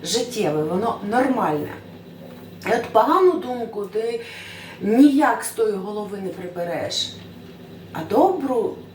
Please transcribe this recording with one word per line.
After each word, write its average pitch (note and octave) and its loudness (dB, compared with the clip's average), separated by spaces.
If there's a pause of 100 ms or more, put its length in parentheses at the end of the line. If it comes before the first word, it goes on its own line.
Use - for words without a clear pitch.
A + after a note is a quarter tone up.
життєве, E3 0
воно F#3 0 (120)
нормальне. A3+ 2 (960)
І G#3 2
от A#3+ 0
погану F4 6
думку A#3+ -4
ти A3+ -4 (600)
ніяк C4+ 6
з - -6
тої G#3+ 2
голови G3+ -6
не F#3 -4
прибереш, E3+ -4 (800)
а - -8 (100)
добру C4 2 (200)